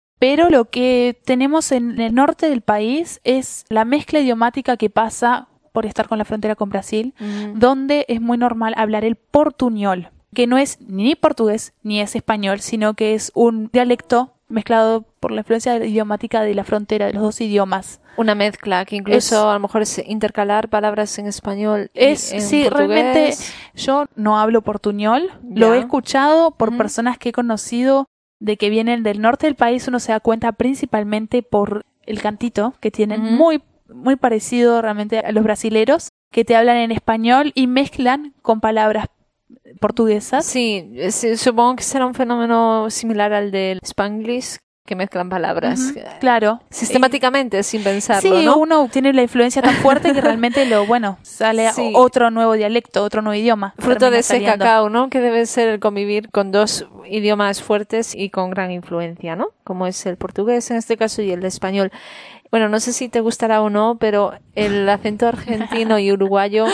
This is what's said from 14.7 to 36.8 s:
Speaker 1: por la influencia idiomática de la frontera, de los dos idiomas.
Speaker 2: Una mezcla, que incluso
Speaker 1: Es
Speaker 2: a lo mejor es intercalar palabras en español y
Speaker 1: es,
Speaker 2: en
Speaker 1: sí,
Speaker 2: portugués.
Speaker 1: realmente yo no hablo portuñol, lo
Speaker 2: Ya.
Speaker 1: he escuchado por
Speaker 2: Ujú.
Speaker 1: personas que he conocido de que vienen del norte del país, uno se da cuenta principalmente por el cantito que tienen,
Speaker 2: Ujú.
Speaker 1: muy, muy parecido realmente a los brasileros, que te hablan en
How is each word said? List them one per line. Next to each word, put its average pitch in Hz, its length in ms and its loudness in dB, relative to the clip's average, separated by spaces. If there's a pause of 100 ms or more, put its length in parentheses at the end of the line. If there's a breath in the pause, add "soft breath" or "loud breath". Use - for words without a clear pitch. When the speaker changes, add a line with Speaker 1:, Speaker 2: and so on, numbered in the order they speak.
Speaker 1:
por - 120 -4
la 214 100 -6
influencia 233 420 -2
idiomática 214 580 -2
de 208 120 -2
la 196 100 -4
frontera, 208 420 -2
de 202 60 -2
los 202 100 -4
dos 214 200 -2
idiomas. 196 580 -2 (160 soft breath)
Speaker 2:
Una 220 180 2
mezcla, 202 520 -2
que 208 100 -8
incluso 202 220 2
Speaker 1:
Es 202 160 0
Speaker 2:
a 214 180 4
lo 202 80 0
mejor 214 220 -2
es 220 240 -4
intercalar 214 640 -2
palabras 208 480 -2
en 208 80 -10
español 208 680 -4
y - 120 2
Speaker 1:
es, 277 280 0
Speaker 2:
en 208 80 -6
Speaker 1:
sí, 285 220 0
Speaker 2:
portugués. 277 260 2
Speaker 1:
realmente 269 480 2 (380 loud breath)
yo 285 400 -2
no 214 240 0
hablo 220 240 2
portuñol, 214 680 -2 (160)
lo 226 240 4
Speaker 2:
Ya. 233 60 4
Speaker 1:
he - 40 4
escuchado 294 720 2
por 226 180 -2
Speaker 2:
Ujú. 240 80 -6
Speaker 1:
personas 233 400 -2
que 240 120 -4
he - 20 -16
conocido 247 720 0 (320)
de 208 200 -2
que 208 120 0
vienen 226 320 0
del 208 200 -2
norte 247 240 2
del 285 100 0
país, 247 320 0
uno 247 100 -2
se 226 140 -4
da 220 80 0
cuenta 226 320 0
principalmente 220 880 -2
por 208 420 -2 (200)
el 214 180 -10
cantito 214 580 -4
que 220 100 -4
tienen, 214 320 -2
Speaker 2:
Ujú. 220 100 -4
Speaker 1:
muy, 302 300 4 (260)
muy 254 280 0
parecido 233 680 2
realmente 214 380 -4
a 214 120 0
los 214 100 2
brasileros, 220 680 0 (200)
que - 140 2
te 233 100 4
hablan 240 220 6
en 233 160 0